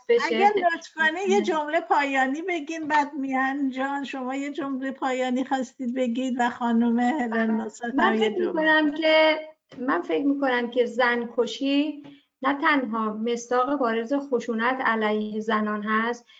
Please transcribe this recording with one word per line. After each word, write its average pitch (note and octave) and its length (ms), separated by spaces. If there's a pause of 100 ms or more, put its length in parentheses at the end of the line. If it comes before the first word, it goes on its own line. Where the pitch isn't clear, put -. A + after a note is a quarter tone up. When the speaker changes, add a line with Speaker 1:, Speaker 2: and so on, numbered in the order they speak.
Speaker 1:
بشه. A#3+ 180
Speaker 2:
اگر F4+ 300
لطف E4+ 380
کنه D#4+ 340
یه G4 100
Speaker 1:
نه. - 40
Speaker 2:
جمله D#4 380
پایانی C#4 640
بگین، E4 460
بعد D4 260
میهن C4+ 560
جان C4+ 340
شما B3+ 300
یه C#4+ 180
جمله C4+ 380
پایانی B3+ 540
خواستید B3+ 500
بگید B3+ 440
و A#3+ 120
خانم A#3 480
هلن A#3+ 520
نصرت A3 440
Speaker 1:
من C#4+ 100
Speaker 2:
هم A3 100
یه A3 60
Speaker 1:
فکر G4+ 140
Speaker 2:
جمله. F4+ 120
Speaker 1:
می‌کنم D#4 480
که، D#4 460 (380)
من D4 240
فکر D#4+ 220
می‌کنم C4 460
که A#3+ 160
زن A#3+ 500
کشی C#4 680 (400)
نه C#4 180
تنها A3+ 520
مصداق A#3+ 680
بارز A#3 340
خشونت B3 680
علیه G#3+ 600
زنان G#3+ 420
هست، A3+ 420 (160)